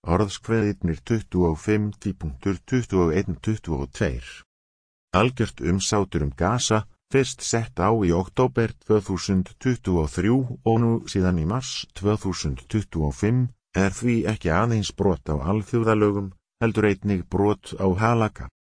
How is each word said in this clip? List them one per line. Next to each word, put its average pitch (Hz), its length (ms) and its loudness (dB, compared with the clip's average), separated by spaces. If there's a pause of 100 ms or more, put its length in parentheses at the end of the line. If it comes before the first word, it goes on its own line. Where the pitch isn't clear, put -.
Orðskveðirnir 101 960 0
tuttugu 90 480 0
og 76 80 -6
fimm, 104 400 0
tuttugu 95 1040 -2
og 80 160 2
einn, 98 160 -4
tuttugu 82 480 -4
og 67 80 -12
tveir. 65 320 -4 (880)
Algjört 117 480 0
umsátur 95 640 0
um 71 80 -4
Gaza, 107 540 0 (260)
fyrst 135 320 0
sett 117 400 -4
á 107 80 4
í 92 240 2
október 117 640 0
tvö 107 320 2
þúsund 92 480 -2
tuttugu 95 460 0
og - 100 -6
þrjú 107 220 2 (260)
og 113 160 2
nú 113 240 2
síðan 90 400 0
í - 0 -
mars 117 480 -4
tvö 104 240 0
þúsund 80 480 -6
tuttugu 78 480 -2
og - 80 -10
fimm, 123 300 2 (260)
er 95 160 2
því 117 300 0 (100)
ekki 85 240 0
aðeins 110 400 0
brot 95 320 0
á 76 80 0
alþjóðalögum, 104 960 0 (300)
heldur 107 240 2
einnig 98 400 0
brot 101 480 0
á 98 240 0
halaka. 110 460 0 (180)